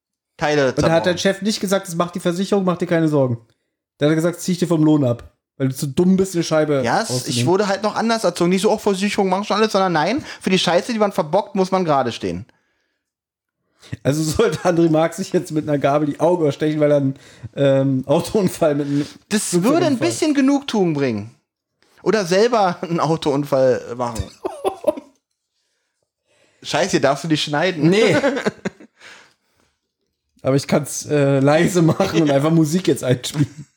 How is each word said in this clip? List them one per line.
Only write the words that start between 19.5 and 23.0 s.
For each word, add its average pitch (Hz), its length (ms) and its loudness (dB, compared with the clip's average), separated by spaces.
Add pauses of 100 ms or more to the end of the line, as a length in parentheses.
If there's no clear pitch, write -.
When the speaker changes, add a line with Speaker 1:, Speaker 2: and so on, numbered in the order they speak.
Speaker 1:
würde 349 120 2
ein 277 140 0
bisschen 320 340 0
Genugtuung 262 600 0
bringen. 117 340 -4 (720)
Oder 220 240 0
selber 196 560 2
einen 170 180 -4
Autounfall 139 960 0